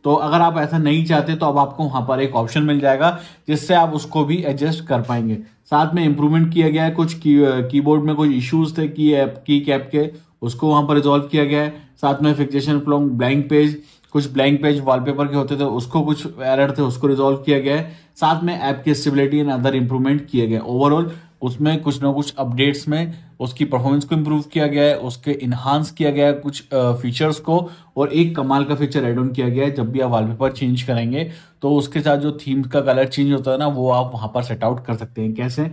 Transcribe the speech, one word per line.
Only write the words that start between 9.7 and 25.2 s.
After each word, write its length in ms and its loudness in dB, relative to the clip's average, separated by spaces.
के, 180 0
उसको 280 -2
वहां 180 4
पर 80 2
रिजॉल्व 280 4
किया 220 0
गया 160 0
है। 120 -4
साथ 240 0
में 120 4
फिक्सेशन 460 0
फ्रॉम 300 0
ब्लैंक 400 0
पेज, 320 4
कुछ 200 -2
ब्लैंक 280 2
पेज 180 2
वॉलपेपर 480 0
के 80 -4
होते 200 0
थे 80 -2
उसको 380 -2
कुछ 260 -2
एरर 360 2
थे 40 -2
उसको 260 0
रिजॉल्व 300 2
किया 220 0
गया 160 0
है। 140 -4
साथ 280 0
में 160 -2
ऐप 260 -4
की 100 2
स्टेबिलिटी 480 0
and 140 0
other 160 0
improvement 580 0
किए 160 2
गए। 120 0
Overall 500 0
उसमें 400 -2
कुछ 220 -2
ना 80 2
कुछ 280 -4
अपडेट्स 480 -2
में 260 -2
उसकी 260 -4
परफॉर्मेंस 400 0
को 100 -2
इम्प्रूव 260 0
किया 140 0
गया 160 2
है, 140 4
उसके 340 -6